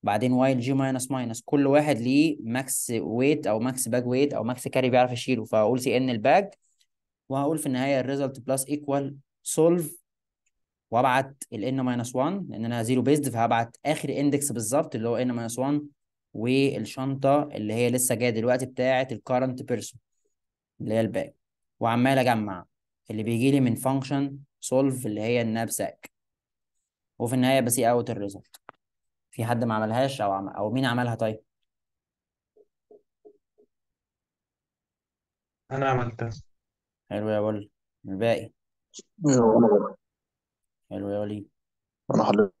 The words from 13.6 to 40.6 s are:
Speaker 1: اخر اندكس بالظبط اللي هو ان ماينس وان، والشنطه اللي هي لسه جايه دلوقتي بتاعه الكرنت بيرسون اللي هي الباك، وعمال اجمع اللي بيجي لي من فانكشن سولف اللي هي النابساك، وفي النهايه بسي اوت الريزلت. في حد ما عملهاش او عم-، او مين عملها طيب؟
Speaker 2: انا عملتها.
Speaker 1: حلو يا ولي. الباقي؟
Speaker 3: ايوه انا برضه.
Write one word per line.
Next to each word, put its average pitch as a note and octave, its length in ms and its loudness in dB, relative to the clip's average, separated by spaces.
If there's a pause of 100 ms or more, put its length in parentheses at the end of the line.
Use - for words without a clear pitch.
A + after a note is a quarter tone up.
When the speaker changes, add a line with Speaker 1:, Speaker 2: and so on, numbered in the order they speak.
Speaker 1:
اخر C#3+ 240 -4
اندكس C#3 420 0
بالظبط A#2+ 440 -2
اللي A#2 140 -2
هو A#2 60 0
ان B2 160 -2
ماينس A#2 280 -6
وان، D3 280 -2 (460)
والشنطه C3+ 1080 0
اللي G#2+ 300 -6
هي A#2+ 160 2
لسه B2 260 0
جايه A#2+ 140 0
دلوقتي B2 360 0
بتاعه B2+ 460 0
الكرنت B2+ 520 -2
بيرسون A2+ 360 -6 (840)
اللي B2 120 -4
هي A2+ 80 2
الباك، - 340 -2 (440)
وعمال B2 380 2
اجمع G#2+ 480 0 (460)
اللي A2 120 -6
بيجي A#2 280 2
لي C#3+ 80 4
من C3 160 2
فانكشن C#3 640 -2 (220)
سولف B2+ 460 0
اللي G#2+ 160 -4
هي A#2+ 200 0
النابساك، A2 680 -4 (1080)
وفي A#2+ 160 -2
النهايه C3 260 4
بسي A#2+ 280 2
اوت A#2+ 200 2
الريزلت. G2+ 520 -10 (720)
في A#2 140 -6
حد A#2 180 0
ما A#2 100 0
عملهاش A2+ 480 0
او G2+ 100 0
عم-، G2 180 -4
او G#2+ 220 -4
مين C3 140 0
عملها A#2+ 300 0
طيب؟ A2 240 -4 (4000)
Speaker 2:
انا C3+ 180 0
عملتها. A#2 400 -2 (800)
Speaker 1:
حلو G#2 200 -4
يا G#2+ 100 0
ولي. G#2 300 -4 (360)
الباقي؟ G2+ 460 -2 (760)
Speaker 3:
ايوه A#2 300 6
انا A#2+ 100 6
برضه. G#2 300 2 (920)